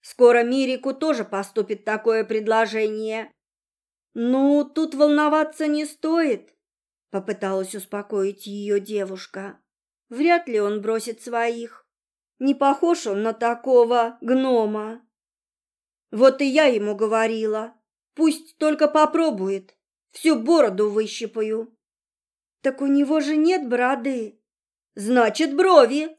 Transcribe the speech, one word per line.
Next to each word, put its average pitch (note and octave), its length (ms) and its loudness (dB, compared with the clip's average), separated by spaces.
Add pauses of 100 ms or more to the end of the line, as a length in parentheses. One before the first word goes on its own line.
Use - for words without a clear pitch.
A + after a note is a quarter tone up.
скоро A#3+ 420 4
Мирику C4 520 -2
тоже C4+ 300 -2
поступит G3+ 600 -6
такое A3 380 -2
предложение». A3 1080 -2 (840)
«Ну, C4+ 500 2
тут D#4 300 -6
волноваться D4+ 720 2
не D4+ 180 -2
стоит», D#4 680 -4 (560)
попыталась F#3+ 640 -6
успокоить G3+ 720 -6
её G3+ 320 -4
девушка. G3 800 -10 (500)
«Вряд E4+ 380 0
ли A3 120 -2
он G#3 220 -2
бросит A3+ 400 -6
своих. A#3 680 -8 (520)
Не C4+ 160 0
похож C#4+ 500 0
он G3+ 160 -2
на A3 120 -2
такого A#3+ 880 2
гнома». A3+ 840 -2 (1040)
«Вот C4 320 4
и C#4 40 0
я D4 200 2
ему G#3 300 2
говорила. A3 800 -2 (400)
Пусть D#4 420 -2
только D4+ 300 0
попробует. D4+ 880 0 (360)
Всю D#4 280 0
бороду A3 500 2
выщипаю». A3 840 -6 (840)
«Так C4+ 200 -2
у C#4 60 -2
него C#4+ 320 2
же D4 160 -2
нет D#4 340 0
бороды». B3 680 -2 (560)
«Значит, A#3+ 600 2
брови». D#4 640 4